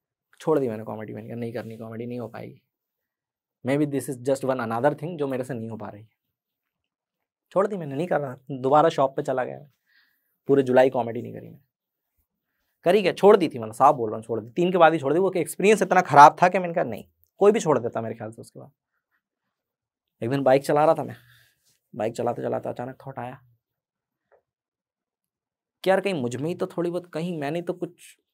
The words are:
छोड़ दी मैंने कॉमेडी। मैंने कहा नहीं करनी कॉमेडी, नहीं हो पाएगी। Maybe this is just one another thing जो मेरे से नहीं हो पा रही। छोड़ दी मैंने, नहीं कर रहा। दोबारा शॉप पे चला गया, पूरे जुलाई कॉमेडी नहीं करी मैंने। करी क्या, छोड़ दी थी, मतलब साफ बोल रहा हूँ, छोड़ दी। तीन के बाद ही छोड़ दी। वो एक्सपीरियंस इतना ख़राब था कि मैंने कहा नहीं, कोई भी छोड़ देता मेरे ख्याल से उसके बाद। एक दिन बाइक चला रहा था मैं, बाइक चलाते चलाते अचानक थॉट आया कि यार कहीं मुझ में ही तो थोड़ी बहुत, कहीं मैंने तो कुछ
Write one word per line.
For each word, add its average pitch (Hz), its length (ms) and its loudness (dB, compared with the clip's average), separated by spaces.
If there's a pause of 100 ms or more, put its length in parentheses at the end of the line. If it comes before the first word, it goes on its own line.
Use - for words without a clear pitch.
(400)
छोड़ 156 180 0
दी 135 100 -2
मैंने 110 160 -10
कॉमेडी। 110 300 -12
मैंने 110 140 -14
कहा 113 80 -12
नहीं 117 160 -8
करनी 113 240 -12
कॉमेडी, 113 300 -12
नहीं 120 140 -10
हो 113 80 -10
पाएगी। 113 320 -18 (1040)
Maybe 143 240 -2
this 131 220 -6
is 127 140 -10
just 135 220 -2
one 131 160 -2
another 117 320 -2
thing 160 240 -12
जो 143 100 -4
मेरे 127 160 -6
से 131 100 -12
नहीं 113 160 -10
हो 110 60 -12
पा 104 120 -14
रही। 104 180 -20 (1500)
छोड़ 185 140 2
दी 208 100 -6
मैंने, 151 180 -10
नहीं 156 120 -4
कर 170 140 0
रहा। 135 160 -10 (160)
दोबारा 139 380 4
शॉप 139 260 0
पे 151 60 -4
चला 131 220 -4
गया, 135 140 -12 (880)
पूरे 139 160 4
जुलाई 127 260 4
कॉमेडी 117 320 -6
नहीं 113 100 -14
करी 113 140 -16
मैंने। 110 140 -20 (1300)
करी 190 160 4
क्या, 170 100 0
छोड़ 208 240 6
दी 165 120 2
थी, 131 100 -12
मतलब 110 160 -10
साफ 139 200 6
बोल 113 160 -4
रहा 110 60 -6
हूँ, 110 80 -10
छोड़ 113 160 -6
दी। 113 120 -14
तीन 180 200 0
के 185 60 0
बाद 160 140 8
ही 165 60 0
छोड़ 139 140 -2
दी। 156 80 2
वो 190 160 0
एक्सपीरियंस 190 460 2
इतना 185 200 2
ख़राब 151 400 10
था 180 60 6
कि 185 100 -2
मैंने 175 160 -6
कहा 170 100 -2
नहीं, 113 200 -10 (360)
कोई 202 120 6
भी 220 80 2
छोड़ 151 180 2
देता 117 220 -6
मेरे 113 140 -8
ख्याल 110 160 -12
से 113 100 -20
उसके 117 200 -20
बाद। 143 100 -20 (1500)
एक 117 80 -4
दिन 139 120 -2
बाइक 131 220 4
चला 151 200 2
रहा 160 100 4
था 151 100 -6
मैं, 120 120 -14 (760)
बाइक 113 200 -6
चलाते 120 280 -4
चलाते 120 260 -6
अचानक 123 280 -12 (100)
थॉट 135 120 -16
आया 123 220 -12 (2500)
कि 180 60 0
यार 190 100 2
कहीं 196 140 -4
मुझ 120 220 -4
में 139 120 -6
ही 175 60 -6
तो 180 120 -6
थोड़ी 175 240 -6
बहुत, 175 160 -8
कहीं 170 340 -8
मैंने 151 220 -6
तो 175 120 -8
कुछ - 420 -16 (180)